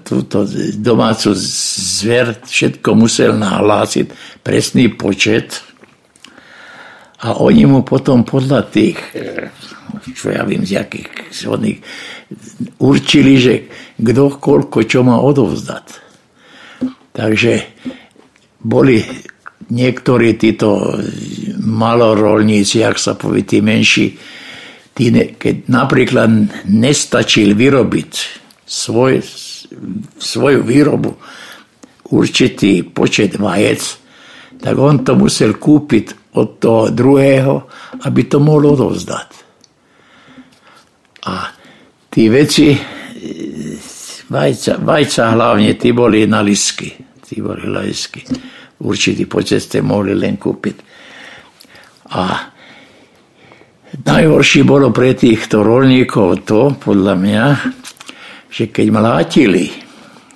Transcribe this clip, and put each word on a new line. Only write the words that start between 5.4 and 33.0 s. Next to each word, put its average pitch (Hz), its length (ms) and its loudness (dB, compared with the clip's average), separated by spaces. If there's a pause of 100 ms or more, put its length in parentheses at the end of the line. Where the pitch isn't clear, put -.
A 113 160 -4
oni 147 240 4
mu 139 240 4
potom 131 400 2
podľa 135 400 0
tých, 107 320 0 (160)
e, - 320 -12 (640)
čo 104 240 -6
ja - 80 -2
viem, - 240 -4
z 98 160 -4
jakých, - 260 -14 (220)
z - 160 -14
oných, 110 320 -4 (1040)
určili, 139 560 4
že 120 140 4 (420)
kto 135 480 0
koľko 139 400 0
čo 127 240 2
má 120 160 4
odovzdať. - 800 -2 (1120)
Takže 110 380 0 (1040)
boli 123 400 2 (720)
niektorí 120 640 2
títo 107 640 0 (640)
malorolníci, 110 1200 2
jak 107 160 0
sa 107 160 -2
povie, 104 320 -2
tí 104 160 2
menší, 110 560 0 (720)
tí - 160 -2
ne-, - 320 0
keď - 320 -4
napríklad 127 580 2 (380)
nestačil 110 880 2
vyrobiť 107 880 0 (240)
svoj, 127 540 0 (960)
svoju 123 460 0
výrobu 120 480 0 (1000)
určitý - 720 2
počet - 580 -2